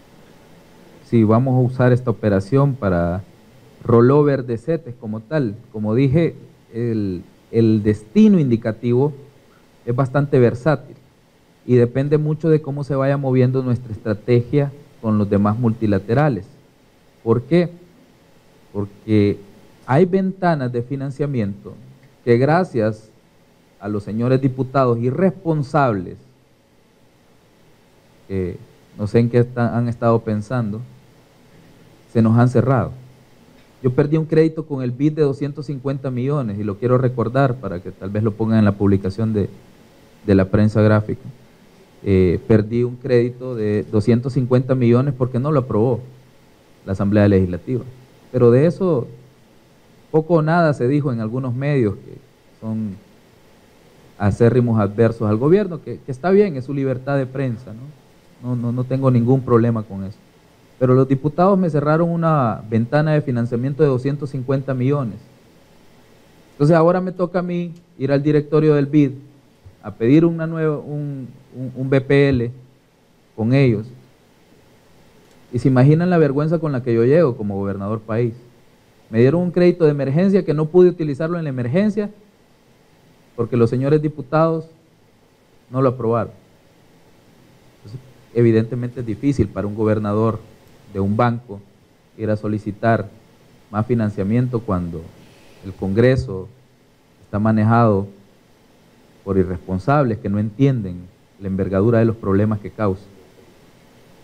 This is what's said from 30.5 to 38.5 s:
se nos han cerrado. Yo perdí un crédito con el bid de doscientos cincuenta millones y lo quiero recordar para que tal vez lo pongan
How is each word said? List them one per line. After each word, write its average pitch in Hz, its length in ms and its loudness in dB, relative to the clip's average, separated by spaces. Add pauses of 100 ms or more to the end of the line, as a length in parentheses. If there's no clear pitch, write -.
se 113 120 0
nos 113 160 4
han 120 100 4
cerrado. 120 440 0 (920)
Yo 131 80 0
perdí 147 260 0
un 160 80 0
crédito 160 400 0
con 135 180 -8
el 123 100 -4
bid 147 200 0
de 151 100 -2
doscientos 139 440 -4
cincuenta 139 440 -6
millones 123 480 -4
y 107 60 -6
lo 101 140 -6
quiero 123 180 2
recordar 123 600 0
para 92 240 -8
que 92 100 -12
tal 95 180 -12
vez 104 140 -2
lo 110 100 0
pongan 110 280 0